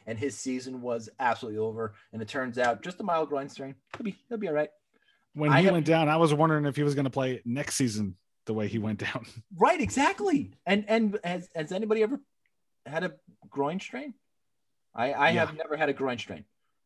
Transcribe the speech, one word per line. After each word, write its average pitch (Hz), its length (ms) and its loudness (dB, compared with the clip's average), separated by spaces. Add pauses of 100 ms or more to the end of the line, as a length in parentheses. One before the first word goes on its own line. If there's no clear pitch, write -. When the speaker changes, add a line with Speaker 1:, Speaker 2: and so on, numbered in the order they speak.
Speaker 1:
and 113 120 -6
his 139 200 -4
season 127 420 -6
was 117 380 -6
absolutely 117 400 -2
over. 110 360 -4 (180)
And 110 100 -10
it 110 60 -8
turns 127 300 -6
out 120 220 2
just 180 200 -10
a - 20 -8
mild 165 260 0
groin 139 220 -6
strain. 135 240 -12 (240)
He'll 240 60 -8
be, 202 120 -6 (120)
he'll 233 100 -6
be 208 100 -4
all 151 60 -2
right. 151 160 0 (640)
Speaker 2:
When 147 180 4
Speaker 1:
I 151 60 8
Speaker 2:
he 175 80 8
Speaker 1:
have 190 80 6
Speaker 2:
went 160 100 2
down, 160 240 4
I 156 80 4
was 165 160 6
wondering 151 320 4
if 143 120 -2
he 147 80 0
was 147 100 2
gonna 135 160 0
play 131 340 -2
next 123 300 -4
season 107 420 0 (300)
the 110 80 -4
way 107 140 0
he 117 100 -2
went 104 220 -2
down. - 260 -6 (140)
<laughs> - 180 -16
Speaker 1:
Right, 302 220 4
exactly. 302 720 0 (120)
And, 202 240 2
and 214 360 2
has, 175 300 -4
has 151 180 -6
anybody 220 320 0
ever 269 140 0 (680)
had 156 180 -4
a 165 80 -6 (380)
groin 147 300 -2
strain? 262 340 -10 (800)
I, 127 180 -2
I 143 180 4
Speaker 2:
Yeah. 175 100 2
Speaker 1:
have 156 160 0
never 151 200 -6
had 151 120 0
a 139 40 2
groin 131 260 -4
strain. 85 260 -12 (420)